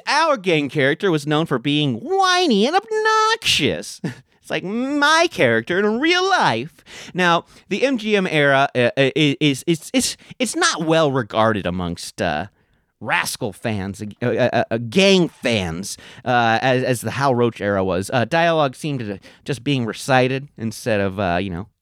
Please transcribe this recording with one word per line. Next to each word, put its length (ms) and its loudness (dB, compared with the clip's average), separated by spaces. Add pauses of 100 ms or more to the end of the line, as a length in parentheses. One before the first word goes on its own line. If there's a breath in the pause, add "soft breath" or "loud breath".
Our 280 2
Gang 320 0
character 440 0
was 160 -2
known 180 0
for 140 -2
being 400 -2
whiny 680 2
and 100 0
obnoxious. 1300 0
<laughs> 60 -4 (300 loud breath)
It's 80 -20
like 140 -4
my 680 0
character 480 2
in 220 0
real 260 2
life. 560 0 (300 loud breath)
Now, 320 2 (240 soft breath)
the 160 0
M 120 0
G 200 0
M 80 0
era, 500 2
uh, 220 2
uh, 180 4
is, 500 2
is, 280 -2
it's, 240 -2 (200 loud breath)
it's 180 -4
not 300 0
well 260 4
regarded 540 0
amongst, 560 -6
uh, 260 -2 (520)
rascal 540 -4
fans, 480 -6
uh, 240 -8
uh, 440 0
uh, 80 -2 (120)
gang 400 4
fans, 680 -4 (280 loud breath)
uh, 360 2
as, 220 2
as 180 -2
the 100 -4
Hal 240 0
Roach 260 0
era 240 0
was. 260 -2
Uh, 140 0
dialogue 500 0
seemed 240 -6
to 200 -8 (260 loud breath)
just 180 -6
being 220 0
recited 720 0
instead 420 -4
of, 220 -2
uh, 180 0
you 120 -4
know, 180 -8 (120)